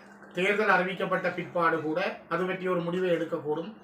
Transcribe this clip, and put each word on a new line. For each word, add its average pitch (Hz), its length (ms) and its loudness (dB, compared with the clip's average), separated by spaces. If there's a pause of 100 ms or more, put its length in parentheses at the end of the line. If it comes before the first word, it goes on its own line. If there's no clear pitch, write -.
(340)
தேர்தல் 202 360 2
அறிவிக்கப்பட்ட 180 600 2
பிற்பாடு 165 520 0
கூட 156 180 -2 (300)
அது 170 160 0
பற்றிய 180 260 -2
ஒரு 170 100 2
முடிவை 180 280 0
எடுக்கக்கூடும். 160 640 -2 (120)